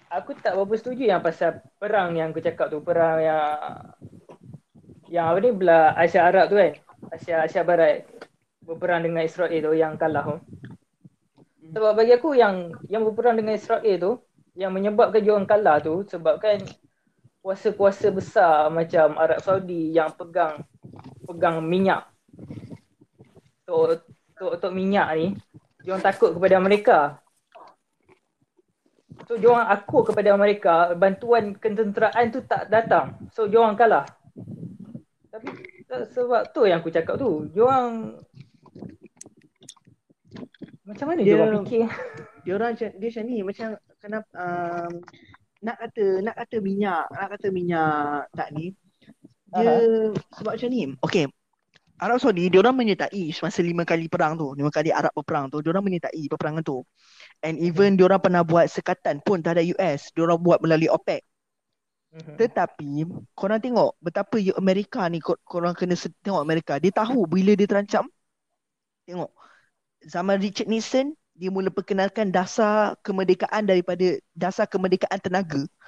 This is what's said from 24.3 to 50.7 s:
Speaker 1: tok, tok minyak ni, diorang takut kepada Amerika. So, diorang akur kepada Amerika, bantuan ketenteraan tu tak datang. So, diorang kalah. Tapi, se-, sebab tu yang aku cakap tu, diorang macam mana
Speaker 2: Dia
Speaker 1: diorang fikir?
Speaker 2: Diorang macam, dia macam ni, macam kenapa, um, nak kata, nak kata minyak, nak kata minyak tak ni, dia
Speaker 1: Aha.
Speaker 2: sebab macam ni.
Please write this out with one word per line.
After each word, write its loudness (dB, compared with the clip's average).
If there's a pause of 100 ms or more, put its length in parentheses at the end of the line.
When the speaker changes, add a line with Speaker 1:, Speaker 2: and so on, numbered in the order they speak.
Speaker 1:
tok, -6
tok -4
minyak 0 (100)
ni, -2 (560)
diorang -6
takut 2
kepada 4
Amerika. 4 (2250)
So, -6
diorang 4
akur 2
kepada 4
Amerika, 4
bantuan 2
ketenteraan 0
tu -6
tak -4
datang. 2 (160)
So, -2
diorang 4
kalah. 4 (1300)
Tapi, -16 (400)
se-, -8
sebab -2
tu 4
yang 2
aku -6
cakap -2
tu, -2
diorang 0 (2750)
macam -8
mana -2
Speaker 2:
Dia 6
Speaker 1:
diorang 2
fikir? -2 (560)
Speaker 2:
Diorang -4
macam, -8 (100)
dia -8
macam -10
ni, -8
macam -10 (360)
kenapa, -10
um, -8 (720)
nak -8
kata, -4 (140)
nak -6
kata -12
minyak, -2
nak -10 (100)
kata -6
minyak -2
tak -8
ni, -10 (800)
dia 2
Speaker 1:
Aha. 4 (240)
Speaker 2:
sebab -8
macam -6
ni. -4